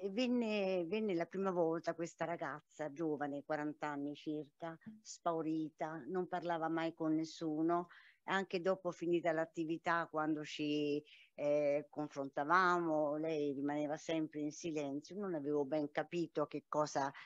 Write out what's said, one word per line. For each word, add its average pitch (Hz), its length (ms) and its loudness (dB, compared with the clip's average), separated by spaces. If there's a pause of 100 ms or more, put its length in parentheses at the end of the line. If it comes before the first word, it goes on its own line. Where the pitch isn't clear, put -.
e 202 80 -2
venne, 214 760 2
venne 208 280 0
la 170 120 2
prima 190 260 0
volta 165 420 2
questa 165 300 -4
ragazza 151 680 -6
giovane, 143 520 -2
quaranta 151 440 -2
anni 143 280 -4
circa, 156 600 -6 (240)
spaurita, 160 1080 -4
non 180 180 0
parlava 170 420 -2
mai 165 240 0
con 156 220 2
nessuno. 160 760 0 (400)
Anche 190 320 0
dopo 180 300 0
finita 170 400 2
l'attività, 165 800 0
quando 156 320 0
ci, 147 580 0 (340)
eh, 147 540 2
confrontavamo, 151 1300 2
lei 151 340 0
rimaneva 143 440 0
sempre 156 440 -2
in 151 100 -2
silenzio, 151 680 -6
non 196 180 -4
avevo 147 300 0
ben 147 280 -2
capito 160 540 -2
che 147 200 -8
cosa, 147 460 0 (120)